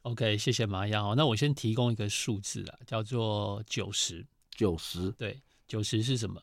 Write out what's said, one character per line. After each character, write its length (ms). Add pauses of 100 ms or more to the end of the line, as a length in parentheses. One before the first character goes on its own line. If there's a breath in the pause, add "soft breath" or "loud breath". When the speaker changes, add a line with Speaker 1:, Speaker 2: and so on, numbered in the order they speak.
Speaker 1:
OK， 360
谢 140
谢 120
麻 220
药。 300
那 100
我 80
先 180
提 220
供 160
一 60
个 120
数 300
字 300
啊， 180
叫 160
做 640
九 240
十。 340 (260)
Speaker 2:
九 280
十。 400
Speaker 1:
对， 240 (240)
九 160
十 180
是 160
什 140
么？ 120